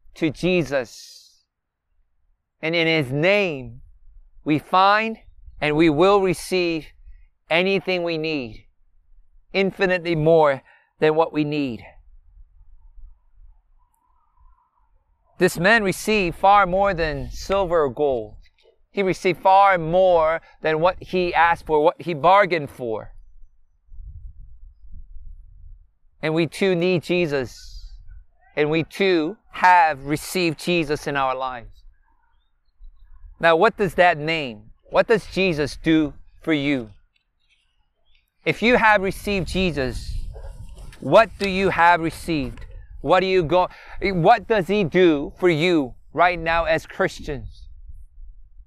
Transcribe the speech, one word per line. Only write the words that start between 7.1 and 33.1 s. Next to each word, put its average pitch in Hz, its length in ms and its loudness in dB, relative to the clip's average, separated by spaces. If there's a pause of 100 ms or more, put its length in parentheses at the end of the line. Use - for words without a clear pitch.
anything 185 520 0
we 170 140 -4
need, 151 500 -8 (840)
infinitely 185 640 -2
more 151 480 4 (380)
than 156 140 4
what 160 200 0
we 151 100 0
need. 143 400 -6 (3500)
This 180 220 0
man 208 240 4
received 190 540 -2
far 202 280 6
more 190 300 0
than 147 360 -6
silver 180 520 -2
or 139 80 0
gold. 120 460 -4 (540)
He 202 120 -2
received 185 400 -2
far 196 340 6
more 165 640 2 (220)
than 156 180 0
what 180 220 0
he 180 320 -4
asked 165 320 2
for, 151 160 2
what 160 180 2
he 170 140 -6
bargained 165 560 2
for. 110 420 -10 (3000)
And 156 120 -2
we 165 120 0
too 190 300 0
need 180 260 0
Jesus. 143 880 -4 (600)
And 147 160 0
we 160 140 0
too 185 520 -2 (140)
have 160 560 4
received 156 540 -4
Jesus 156 460 -2
in 147 100 -4
our 131 180 0
lives. 127 480 -10 (1600)